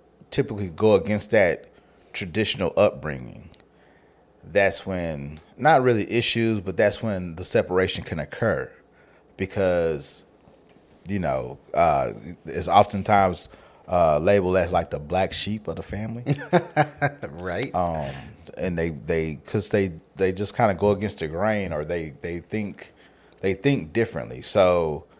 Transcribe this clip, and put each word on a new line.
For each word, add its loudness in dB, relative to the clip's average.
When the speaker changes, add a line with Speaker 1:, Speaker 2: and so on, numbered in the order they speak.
Speaker 1:
typically -4
go 6
against 2
that 4
traditional -2
upbringing, 0
that's 2
when, -6
not 4
really 2
issues, 2
but -6
that's 2
when -4
the -8
separation 0
can -6
occur. -2
Because, -2
you -2
know, -4
uh, 2
it's -6
oftentimes, 4
uh, 4
labeled 4
as, 2
like, 0
the -6
black -2
sheep -6
of -6
the -10
family. -8
Speaker 2:
<laughs> 2
Right. -6
Speaker 1:
Um, -2
and -2
they, 0
they, -2
'cause -2
they, 2
they 2
just -6
kinda 2
go 2
against -2
the -4
grain, -2
or -4
they, -4
they -8
think, -10
they 0
think -2
differently. -2
So 2